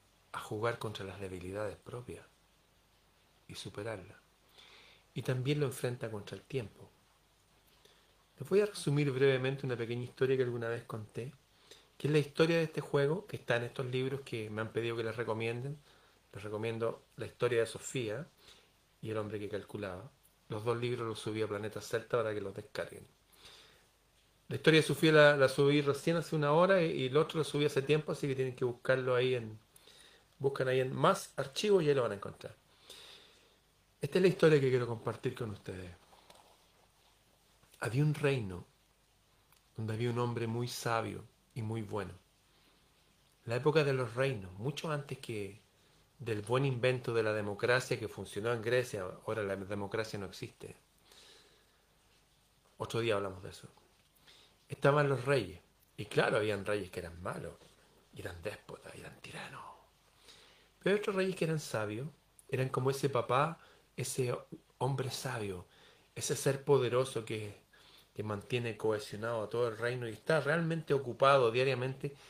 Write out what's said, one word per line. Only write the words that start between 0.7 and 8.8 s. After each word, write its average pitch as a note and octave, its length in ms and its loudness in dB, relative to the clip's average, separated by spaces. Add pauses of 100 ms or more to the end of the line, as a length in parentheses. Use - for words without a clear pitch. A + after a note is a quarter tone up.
contra G#2 260 -8
las F#2+ 160 -10
debilidades F#2 560 -8
propias A#2+ 500 -14 (1200)
y D#3 80 -14
superarlas. G#2 640 -10 (960)
Y C3 100 -8
también C3 380 0
lo C#3+ 60 2
enfrenta B2 440 -4
contra G2+ 260 -10
el G2 60 -14
tiempo. - 480 -8 (1500)
Les C3 80 -12
voy G3+ 140 6
a G#3 40 2
resumir D3 460 2